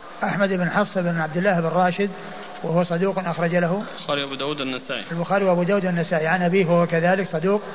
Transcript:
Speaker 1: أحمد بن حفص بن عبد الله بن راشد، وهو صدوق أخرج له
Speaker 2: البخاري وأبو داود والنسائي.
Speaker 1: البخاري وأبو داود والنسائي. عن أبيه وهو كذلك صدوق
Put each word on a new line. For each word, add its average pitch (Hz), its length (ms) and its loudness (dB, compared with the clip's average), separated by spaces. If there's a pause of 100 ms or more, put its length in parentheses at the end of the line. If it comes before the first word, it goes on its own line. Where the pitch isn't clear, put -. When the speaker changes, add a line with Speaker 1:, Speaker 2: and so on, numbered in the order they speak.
(240)
Speaker 1:
أحمد 196 260 0
بن 180 200 0
حفص 196 280 0
بن 170 240 0
عبد 156 160 -4
الله 180 220 2
بن 165 80 0
راشد، 180 420 2 (540)
وهو 170 200 2
صدوق 185 360 0
أخرج 170 360 -2
له 180 280 2 (160)
Speaker 2:
البخاري 143 240 -2
وأبو 135 120 -6
داود 143 240 -4
والنسائي. 127 520 -4
Speaker 1:
البخاري 185 340 0
وأبو 180 180 4
داود 190 220 2
والنسائي. 165 420 0
عن 180 140 2
أبيه 180 240 4
وهو 175 220 4
كذلك 175 400 2
صدوق 190 340 0 (120)